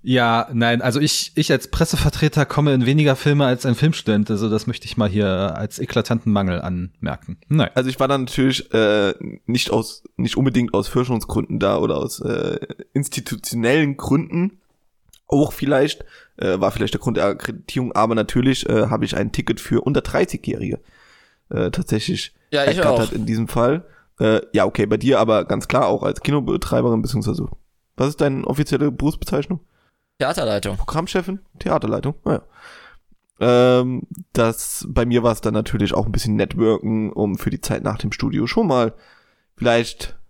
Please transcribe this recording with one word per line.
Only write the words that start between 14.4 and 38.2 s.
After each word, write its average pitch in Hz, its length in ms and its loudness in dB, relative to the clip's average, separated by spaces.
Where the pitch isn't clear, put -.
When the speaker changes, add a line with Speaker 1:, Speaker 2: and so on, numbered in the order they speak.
Speaker 2:
Auch 147 260 2
vielleicht, 147 520 0
äh, 92 220 0
war 95 100 2
vielleicht 113 240 -4
der - 60 -2
Grund 117 180 -2
der 87 80 0
Akkreditierung, 110 680 -4
aber 113 220 2
natürlich, 120 540 0
äh, 110 180 2
habe 110 180 0
ich - 120 -4
ein 110 160 -2
Ticket - 280 -2
für - 220 0
unter 143 180 2
dreißigjährige, - 800 -2
äh, - 200 -2
tatsächlich - 640 -4
Speaker 3:
Ja, 143 140 0
ich 165 140 2
Speaker 2:
ergattert 127 300 2
Speaker 3:
auch. - 40 -6
Speaker 2:
in 107 140 -4
diesem 113 220 -2
Fall. 127 360 2
Äh, 110 200 4
ja, 101 120 4
okay, 98 220 0
bei 107 100 2
dir 127 240 4
aber 110 240 4
ganz - 240 -4
klar 131 200 2
auch 104 160 0
als - 160 -2
Kinobetreiberin, 123 840 0
beziehungsweise, 110 440 -2
was 131 140 0
ist 147 120 -8
deine 139 240 0
offizielle 143 440 0
Berufsbezeichnung? 143 720 -2
Speaker 3:
Theaterleitung. 107 560 -2
Speaker 2:
Programmchefin? 185 640 -4
Theaterleitung, - 540 -2
naja. - 180 0
Ähm, 123 640 4
das, - 560 0
bei 117 180 2
mir 120 160 2
war 117 100 4
es - 80 -4
dann 110 140 -2
natürlich 107 400 0
auch 107 120 0
ein 107 60 -2
bisschen 107 240 0
Networken, 110 760 0
um 98 260 -2
für - 120 -2
die - 100 -6
Zeit - 240 -4
nach - 140 -4
dem 104 140 -6
Studio - 360 -2